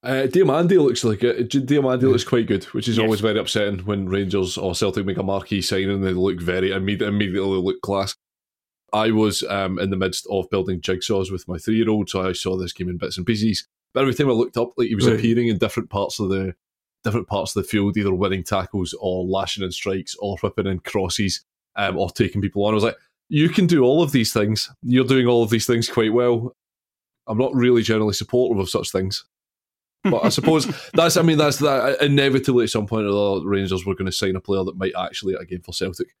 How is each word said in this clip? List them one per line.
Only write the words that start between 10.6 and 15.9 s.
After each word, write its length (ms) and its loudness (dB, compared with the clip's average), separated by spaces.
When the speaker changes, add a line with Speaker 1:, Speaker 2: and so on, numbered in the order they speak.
Speaker 1:
jigsaws 520 -2
with 160 -10
my 100 -6
three-year-old, 500 0
so 180 -4
I 60 -2
saw 240 -4
this 160 -6
game 160 -8
in 100 -6
bits 180 -8
and 100 -6
pieces. 400 0
But 100 0
every 120 2
time 140 2
I 40 4
looked 240 0
up, 200 -2
like, 120 0
he 60 0
was 140 2
Speaker 3:
Right. 100 4
Speaker 1:
appearing 300 2
in 100 0
different 320 -2